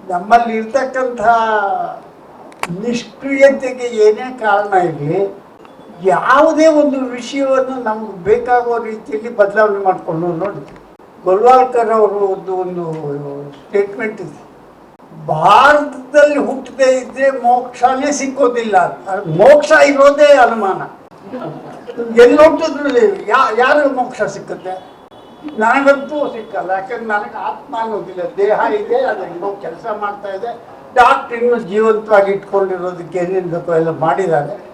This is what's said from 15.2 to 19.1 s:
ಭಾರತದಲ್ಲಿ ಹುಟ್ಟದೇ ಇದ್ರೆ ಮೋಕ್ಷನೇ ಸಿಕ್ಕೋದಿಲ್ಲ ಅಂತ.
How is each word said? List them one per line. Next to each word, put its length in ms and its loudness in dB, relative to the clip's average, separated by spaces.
ಭಾರತದಲ್ಲಿ 1120 4
ಹುಟ್ಟದೇ 580 -2
ಇದ್ರೆ 340 -2
ಮೋಕ್ಷನೇ 840 0
ಸಿಕ್ಕೋದಿಲ್ಲ 640 -2
ಅಂತ. 500 -2